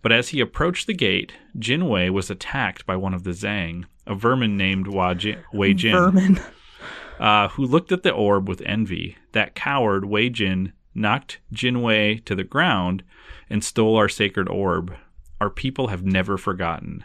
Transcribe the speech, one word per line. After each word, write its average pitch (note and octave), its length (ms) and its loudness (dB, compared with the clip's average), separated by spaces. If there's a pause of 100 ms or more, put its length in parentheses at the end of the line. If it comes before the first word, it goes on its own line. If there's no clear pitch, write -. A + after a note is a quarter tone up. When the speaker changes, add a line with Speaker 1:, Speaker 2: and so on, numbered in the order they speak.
Speaker 1:
But A2+ 100 2
as A#2+ 180 2
he C#3+ 100 -4
approached E3 460 -2
the - 80 -4
gate, F#2+ 380 -2 (260)
Jin C3+ 300 -2
Wei F#2 220 2
was F#2+ 200 -2
attacked G2+ 540 -6
by F#2 120 -4
one F#2+ 180 -2
of F2+ 100 -6
the F#2 60 -6
Zhang, F2+ 540 -6 (220)
a G#2 80 -6
vermin A2+ 420 0
named F#2+ 320 0
Wa F#2 260 0
Jin, G2+ 240 -4 (140)
Wei G2+ 200 4
Jin, G2 220 2
Speaker 2:
Vermin. F#3 460 6 (800)
Speaker 1:
uh, G#2 300 4
who - 160 -4
looked D3 260 2
at F#3 120 0
the F3+ 100 2
orb G2+ 360 2
with F#2 180 -6
envy. F#2+ 500 -2 (160)
That G#2+ 220 0
coward, A2 500 0
Wei G#2 240 2
Jin, F#2+ 440 -2 (220)
knocked A2 440 -2 (140)
Jin B2 280 0
Wei G#2+ 360 2 (100)
to G#2 80 -2
the F#2 100 -4
ground F#2+ 580 0 (460)
and G#2 160 -2
stole A2 320 2
our G#2+ 140 4
sacred G2 400 -2
orb. F#2 440 -2 (460)
Our G#2 100 0
people C3 380 -4
have F#2+ 160 -6
never F#2+ 320 0
forgotten. E2+ 680 -6